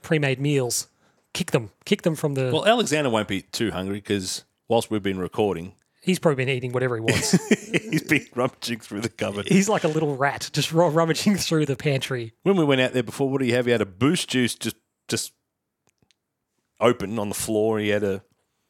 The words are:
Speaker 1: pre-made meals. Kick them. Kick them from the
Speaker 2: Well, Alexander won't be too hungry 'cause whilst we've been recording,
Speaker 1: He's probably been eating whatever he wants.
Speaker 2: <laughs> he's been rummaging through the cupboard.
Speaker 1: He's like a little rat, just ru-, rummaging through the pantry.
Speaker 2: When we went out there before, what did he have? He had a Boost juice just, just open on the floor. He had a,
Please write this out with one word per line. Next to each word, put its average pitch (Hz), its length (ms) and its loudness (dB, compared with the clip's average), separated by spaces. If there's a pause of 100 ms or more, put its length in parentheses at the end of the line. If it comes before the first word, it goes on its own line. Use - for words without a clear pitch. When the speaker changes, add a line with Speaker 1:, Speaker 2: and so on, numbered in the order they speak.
Speaker 1:
pre-made 139 380 0
meals. 139 480 0 (460)
Kick - 180 -6
them. 113 180 0 (140)
Kick - 180 0
them 160 140 0
from 147 180 -2
the 131 180 0
Speaker 2:
Well, 160 140 2
Alexander 156 440 2
won't 107 180 2
be 95 140 -4
too - 280 -2
hungry 92 300 -6
'cause 98 440 -4 (220)
whilst 117 240 0
we've 107 120 -2
been 95 180 -2
recording, 92 540 -2 (260)
Speaker 1:
He's 185 180 0
probably 135 260 0
been 123 80 -4
eating 123 200 -4
whatever 123 240 -2
he 110 60 -6
wants. 123 300 0 (160)
Speaker 2:
<laughs> 214 220 0
he's 214 320 -2
been 139 320 0
rummaging 120 460 -4
through 101 220 -10
the 113 80 -2
cupboard. 101 360 -6
Speaker 1:
He's 190 220 4
like - 160 0
a 170 40 2
little 151 280 -2
rat, 127 360 -2
just 147 200 -4
ru-, 165 160 4
rummaging 165 480 2
through 156 300 0
the 139 100 -2
pantry. 131 560 -4 (100)
Speaker 2:
When 196 140 2
we 165 80 4
went 139 160 4
out 127 120 2
there 123 120 0
before, 135 260 -2
what 135 80 0
did 135 60 0
he 120 80 2
have? 123 140 2
He 123 60 4
had 113 100 4
a 98 40 -2
Boost 117 420 0
juice 123 280 0
just, - 200 -6 (300)
just - 260 -6 (1500)
open 113 380 0
on 104 100 -4
the 95 60 -6
floor. 110 440 0
He 104 120 0
had 101 120 2
a, 98 200 -2 (480)